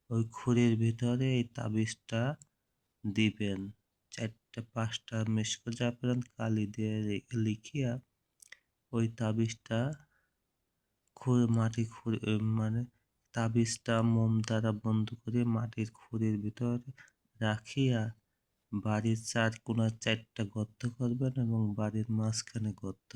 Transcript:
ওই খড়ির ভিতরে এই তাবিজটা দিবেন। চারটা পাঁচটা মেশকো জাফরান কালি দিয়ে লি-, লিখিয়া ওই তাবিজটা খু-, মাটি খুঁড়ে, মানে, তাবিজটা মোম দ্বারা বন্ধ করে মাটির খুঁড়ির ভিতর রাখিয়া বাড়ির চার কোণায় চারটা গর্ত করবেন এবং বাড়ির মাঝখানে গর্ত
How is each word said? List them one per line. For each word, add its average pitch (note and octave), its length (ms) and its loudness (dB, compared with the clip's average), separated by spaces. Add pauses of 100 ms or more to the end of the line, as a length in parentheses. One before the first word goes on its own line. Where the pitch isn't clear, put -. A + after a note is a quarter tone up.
ওই A#2 220 2
খড়ির A#2+ 460 4
ভিতরে A#2+ 560 0
এই A#2+ 100 2
তাবিজটা A2+ 760 -4 (840)
দিবেন। G#2 560 2 (520)
চারটা - 500 -10
পাঁচটা A2+ 600 -6
মেশকো A2 480 -2
জাফরান B2 500 -2
কালি A2 460 -2
দিয়ে G#2+ 340 -2
লি-, G#2 320 -4
লিখিয়া A#2 580 -2 (1000)
ওই A#2 160 2
তাবিজটা A2+ 720 -2 (1400)
খু-, B2 320 4
মাটি A2+ 380 2
খুঁড়ে, A2+ 340 -4 (300)
মানে, A2 320 0 (520)
তাবিজটা A2+ 680 0
মোম A2+ 400 4
দ্বারা A2 300 0
বন্ধ G#2+ 440 0
করে A#2+ 300 -2
মাটির A2+ 460 -2
খুঁড়ির A2 460 -2
ভিতর A2+ 380 -4 (640)
রাখিয়া A2+ 600 2 (720)
বাড়ির G#2+ 540 0
চার A2+ 260 2 (120)
কোণায় A2 360 0
চারটা A2+ 440 -4
গর্ত G#2 440 -6
করবেন B2 540 -2
এবং A2+ 200 0 (140)
বাড়ির G#2+ 360 -2
মাঝখানে A2 600 -2
গর্ত - 420 -10